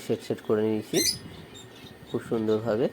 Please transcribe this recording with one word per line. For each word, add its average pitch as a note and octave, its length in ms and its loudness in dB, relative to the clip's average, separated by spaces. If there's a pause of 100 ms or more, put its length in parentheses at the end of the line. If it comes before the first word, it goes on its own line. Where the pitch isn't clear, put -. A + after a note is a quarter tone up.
শেড A2+ 100 2 (100)
শেড A2 100 0 (100)
করে G#2+ 140 4
নিয়েছি G#2+ 560 2 (960)
খুব A#2+ 180 -2
সুন্দরভাবে। A2 640 2